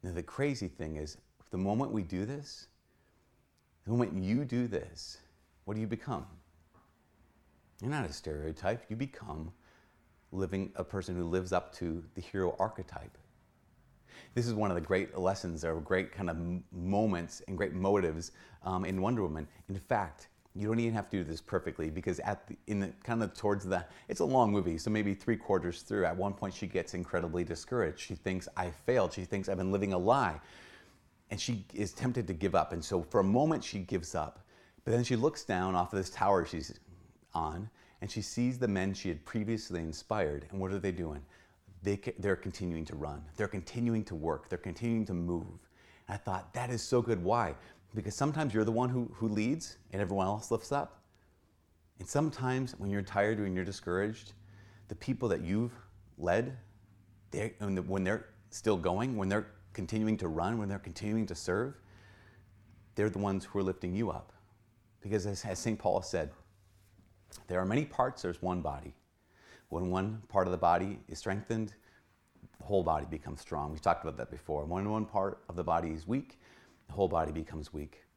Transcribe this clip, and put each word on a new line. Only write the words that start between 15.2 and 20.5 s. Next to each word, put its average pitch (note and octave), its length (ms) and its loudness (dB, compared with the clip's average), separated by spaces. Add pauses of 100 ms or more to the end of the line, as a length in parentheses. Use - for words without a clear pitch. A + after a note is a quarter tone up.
or E2 160 0
great F#2 320 2
kind F#2 160 -4
of E2 80 -2
m-, F2 340 -2
moments F#2 800 0
and F#2+ 80 -4
great G#2 160 0
motives, F2+ 600 2 (300)
um, F#2 220 0
in F#2 160 0
Wonder A2 220 2
Woman. D#2 260 -4 (200)
In F#2+ 80 -4
fact, F#2+ 520 -2 (260)